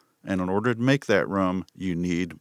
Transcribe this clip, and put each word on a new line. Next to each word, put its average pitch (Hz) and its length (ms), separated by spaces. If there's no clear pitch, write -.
and 95 160
in 90 80
order 107 280
to 113 40
make 135 280
that 92 200
rum, 92 380
you 90 200
need 87 460